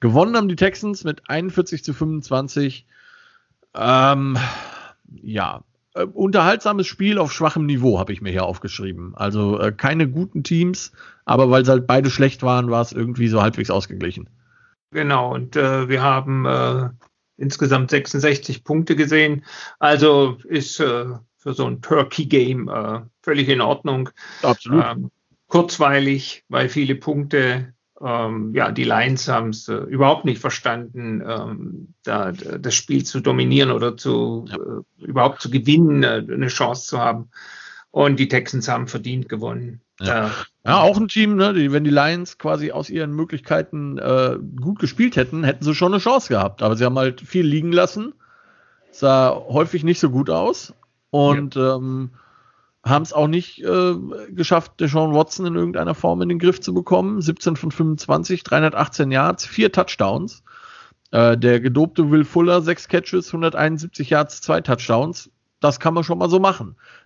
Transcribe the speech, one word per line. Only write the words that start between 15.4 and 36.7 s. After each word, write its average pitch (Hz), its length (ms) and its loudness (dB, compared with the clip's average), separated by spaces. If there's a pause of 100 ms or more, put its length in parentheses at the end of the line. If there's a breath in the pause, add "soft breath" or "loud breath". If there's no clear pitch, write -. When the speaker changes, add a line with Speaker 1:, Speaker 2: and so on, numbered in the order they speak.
Speaker 2:
äh, 135 320 0
wir 131 160 0
haben, 135 420 0
äh, 127 440 -2 (480)
insgesamt 135 520 0
sechsundsechzig 143 720 -2
Punkte 160 320 0
gesehen. 151 500 2 (340 loud breath)
Also 143 640 4
ist, 147 360 -6
äh, 120 260 -2 (320)
für 135 160 -8
so 131 120 -4
ein 123 160 -6
Turkey-Game, 131 880 0
äh, 110 320 -6 (200)
völlig 143 280 0
in 131 120 2
Ordnung. 131 480 -2 (340 loud breath)
Speaker 1:
Absolut. 123 420 2
Speaker 2:
Ähm, 123 260 -8 (360)
kurzweilig, 139 1000 2
weil 127 220 0
viele 135 260 0
Punkte. 135 800 -2 (280)
Ähm, 113 520 -4
ja, 110 180 0
die 123 120 -2
Lions 123 440 0
haben's, 113 400 -4
äh, 110 80 -4
überhaupt 135 500 2
nicht 123 140 0
verstanden, 120 840 -6
ähm, 110 680 -10 (100)
da, 104 280 -4
d-, - 280 -10
das 123 160 -4
Spiel 135 300 -2
zu 135 140 -6
dominieren 131 520 2
oder 117 260 -2
zu, 127 520 -2
Speaker 1:
Ja. 95 80 -10
Speaker 2:
äh, - 480 -14
überhaupt 131 360 0
zu - 80 -10
gewinnen, 143 540 4
äh, 113 260 0
eine 127 180 -2
Chance 123 400 -4